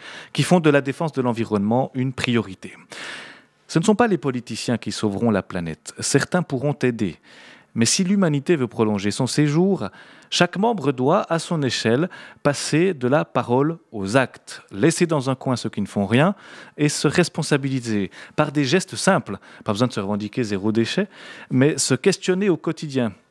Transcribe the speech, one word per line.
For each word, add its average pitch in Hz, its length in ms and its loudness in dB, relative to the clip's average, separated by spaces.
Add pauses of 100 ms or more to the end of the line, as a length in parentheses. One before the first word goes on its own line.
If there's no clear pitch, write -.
(340)
qui - 80 0
font 180 180 4
de 151 120 4
la 143 100 6
défense 139 300 -4
de 135 100 -2
l'environnement 113 720 0
une 131 200 -2
priorité. 110 640 -4 (920)
Ce - 100 -2
ne 165 60 2
sont 214 100 4
pas 240 140 4
les 196 100 2
politiciens 123 600 -4
qui 110 120 -8
sauveront 107 380 0
la 98 140 2
planète. 82 560 -8
Certains 143 420 0
pourront 139 400 -2
aider. 113 360 0 (580)
Mais 117 100 2
si 190 200 2
l'humanité 175 500 2
veut 127 140 0
prolonger 104 420 0
son 127 160 0
séjour, 151 640 0 (400)
chaque 175 280 0
membre 185 360 0
doit, 147 380 2
à 165 80 0
son 160 220 -2
échelle, 131 480 0 (320)
passer 156 520 0
de 127 160 -2
la 156 160 2
parole 131 520 0 (140)
aux 101 240 -2
actes, - 460 -2 (100)
laisser 151 340 2
dans 147 240 0
un 131 60 0
coin 127 220 -2
ceux 113 120 -6
qui - 120 -4
ne 101 40 -2
font 101 200 -2
rien 135 300 4 (420)
et 151 100 2
se 147 220 0
responsabiliser 135 1000 0 (260)
par 147 160 0
des 147 100 2
gestes 147 320 0
simples. 120 420 -2 (280)
Pas 110 80 0
besoin 117 160 2
de - 40 -12
se - 60 -6
revendiquer 104 460 -4
zéro 101 260 -2
déchet, 117 380 0 (420)
mais 143 260 2
se 135 180 0
questionner 185 520 0
au 175 80 4
quotidien. 139 560 -4 (200)